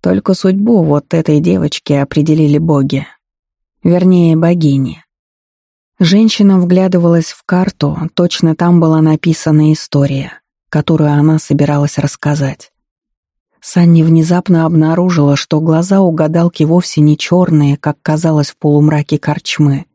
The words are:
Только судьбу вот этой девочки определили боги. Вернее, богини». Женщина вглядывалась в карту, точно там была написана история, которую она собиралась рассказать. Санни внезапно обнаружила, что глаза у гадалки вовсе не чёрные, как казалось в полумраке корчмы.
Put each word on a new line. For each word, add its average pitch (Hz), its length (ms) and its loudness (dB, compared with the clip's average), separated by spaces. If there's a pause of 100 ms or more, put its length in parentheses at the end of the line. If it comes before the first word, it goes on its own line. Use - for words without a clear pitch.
Только 185 340 -2
судьбу 196 480 0
вот 147 300 -2
этой 156 280 0
девочки 175 500 -4
определили 147 680 0
боги. 139 460 -2 (760)
Вернее, 175 540 2
богини». 156 640 -2 (960)
Женщина 196 600 2
вглядывалась 175 720 0
в - 120 -20
карту, 160 680 -4
точно 165 420 -2
там 175 240 2
была 160 220 2
написана 156 720 0
история, 139 680 -4 (280)
которую 151 420 0
она 156 280 2
собиралась 143 580 -2
рассказать. - 760 -6 (920)
Санни 170 380 4
внезапно 165 640 2
обнаружила, 160 720 0
что 156 240 -4
глаза 170 400 0
у 180 100 2
гадалки 165 520 -2
вовсе 165 360 0
не 151 180 4
чёрные, 156 600 0
как - 240 -6
казалось 156 480 -2
в - 80 -20
полумраке 147 600 0
корчмы. 147 760 -4